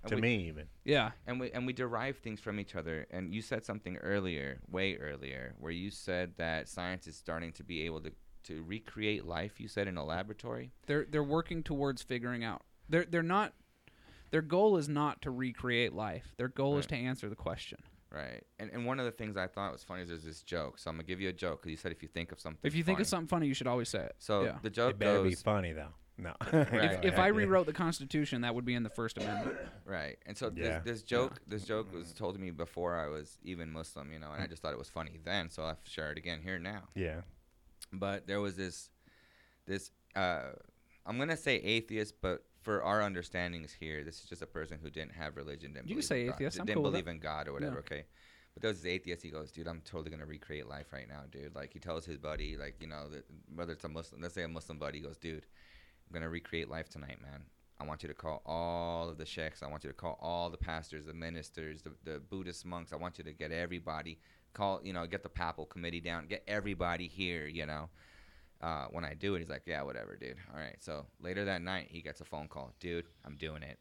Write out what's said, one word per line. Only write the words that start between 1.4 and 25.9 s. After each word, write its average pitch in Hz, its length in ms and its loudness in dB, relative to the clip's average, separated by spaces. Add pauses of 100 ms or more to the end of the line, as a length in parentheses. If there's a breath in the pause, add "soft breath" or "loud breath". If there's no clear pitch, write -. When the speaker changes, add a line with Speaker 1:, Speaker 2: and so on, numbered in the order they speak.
Speaker 1:
we, 123 100 -2
and 123 160 0
we 127 60 0
derive 123 460 0
things 107 220 -6
from 104 200 -2
each 95 160 -6
other. 80 340 -2
And 92 240 -4
you 110 80 -2
said 117 240 -2
something 101 300 -4
earlier, 80 640 0 (100)
way 95 260 2
earlier, 67 600 -6
where 76 140 -4
you 92 180 -2
said 90 460 0
that 82 320 0
science 90 400 -4
is 76 80 -10
starting 82 380 -4
to 76 100 -12
be 80 180 -2
able 80 200 -2
to, 80 100 -6 (320)
to 80 180 -6
recreate 107 640 -2
life, 87 340 -2
you 113 80 -6
said, 101 200 2
in 90 80 -2
a 73 80 -2
laboratory? 107 680 -4 (160)
Speaker 3:
They're, 147 240 2
they're 151 140 4
working 165 400 2
towards 139 380 2
figuring 120 420 0
out. 110 180 -2 (260)
They're, 165 160 6
they're 165 180 4
not, 185 300 6 (800 soft breath)
their 160 120 6
goal 185 340 8
is 147 120 4
not 147 340 4
to 139 100 0
recreate 123 600 4
life. 95 440 -2
Their 123 120 2
goal 143 300 4
is 139 60 4
Speaker 1:
Right. 135 160 0
Speaker 3:
to 123 40 0
answer 127 240 0
the 104 80 -2
question. - 420 -4 (340)
Speaker 1:
Right. 64 320 -8 (160)
And, 104 100 -4
and 120 160 -2
one 131 140 2
of 123 60 2
the 117 60 2
things 107 240 -4
I 92 120 0
thought 98 240 -2
was - 100 -10
funny 90 200 -6
is 87 60 -6
there's 82 160 -6
this 80 180 -8
joke. 78 360 -2
So - 100 -6
I'm 82 80 -2
gonna 80 120 -4
give 92 120 -2
you 95 100 2
a - 20 -2
joke 82 300 0
'cause 85 80 -4
you 78 60 -2
said 87 140 -4
if 82 120 -6
you 78 60 -10
think 82 220 -4
of - 80 -10
something 82 240 -8
Speaker 3:
If 147 140 4
you 165 80 4
think 190 160 6
of - 60 4
Speaker 1:
funny. - 40 0
Speaker 3:
something 165 180 2
funny, 165 200 6
you 135 60 4
should 127 120 0
always 123 220 2
say 90 160 0
it. - 140 -6
Speaker 1:
So 101 260 6
Speaker 3:
Yeah. - 180 2
Speaker 1:
the 107 80 0
joke 117 220 6
Speaker 2:
It 101 80 -2
better 101 240 8
be 95 60 10
Speaker 1:
goes 90 120 0
Speaker 2:
funny, 95 300 6
though. 78 200 -4 (240)